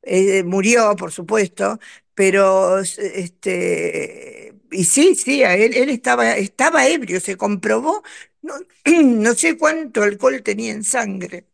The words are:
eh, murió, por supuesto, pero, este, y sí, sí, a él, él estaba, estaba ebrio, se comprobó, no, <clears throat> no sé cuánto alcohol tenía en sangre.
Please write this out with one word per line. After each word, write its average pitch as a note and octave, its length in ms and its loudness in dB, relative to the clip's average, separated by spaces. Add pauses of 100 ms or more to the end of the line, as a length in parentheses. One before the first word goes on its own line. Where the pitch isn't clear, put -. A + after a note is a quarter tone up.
eh, F#3+ 420 2
murió, G#3 520 2
por F3 160 -12
supuesto, G3+ 680 -4 (340)
pero, F#3+ 680 2
este, F3 1700 -6 (180)
y F3+ 120 -2
sí, E4+ 320 4
sí, C4+ 280 0
a F3+ 120 4
él, A3+ 200 2
él C4 140 2
estaba, A#3+ 460 0
estaba C4 520 0
ebrio, A#3+ 320 -2
se F#3+ 160 -8
comprobó, G#3+ 680 -2 (400)
no, D4+ 120 -12 (300)
<clears throat> D#4+ 200 6
no A#3 300 4
sé E4 240 0
cuánto D#4 460 -2
alcohol B3+ 380 0
tenía G#3+ 300 -6
en G#3+ 120 -10
sangre. F#3+ 680 -6